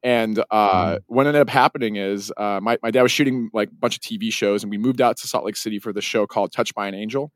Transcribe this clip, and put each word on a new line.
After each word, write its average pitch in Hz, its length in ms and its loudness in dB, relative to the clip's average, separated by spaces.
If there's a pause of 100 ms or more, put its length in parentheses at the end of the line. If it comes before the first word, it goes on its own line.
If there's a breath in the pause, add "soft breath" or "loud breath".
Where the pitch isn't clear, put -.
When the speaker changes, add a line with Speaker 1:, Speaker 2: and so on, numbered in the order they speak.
Speaker 1:
And, 113 380 2 (120)
uh, 92 440 2
Speaker 2:
Mm-hmm. 98 180 -10
Speaker 1:
what 135 140 4
ended 147 140 4
up 127 80 4
happening 127 460 2
is, 101 420 -4
uh, 101 240 -2
my, 113 200 0
my 113 100 -2
dad 127 120 6
was 127 80 4
shooting, 127 420 0
like, 107 160 0
a - 60 -20
bunch 117 200 -2
of - 60 -14
T 113 160 -10
V 110 140 -4
shows, 101 320 0
and 104 80 -6
we 104 60 -4
moved 123 220 0
out 120 180 4
to - 100 -12
Salt - 180 -4
Lake 104 100 -6
City 104 240 -6
for 104 140 -8
the 101 80 -4
show 107 240 0
called 101 260 -2
Touched - 220 -2
by 101 140 -4
an 98 80 -6
Angel. 120 400 -6